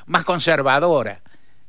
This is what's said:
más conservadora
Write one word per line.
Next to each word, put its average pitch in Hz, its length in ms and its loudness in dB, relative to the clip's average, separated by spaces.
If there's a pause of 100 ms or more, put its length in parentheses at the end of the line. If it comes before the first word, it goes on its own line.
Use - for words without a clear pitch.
más 160 180 0
conservadora 143 960 2 (480)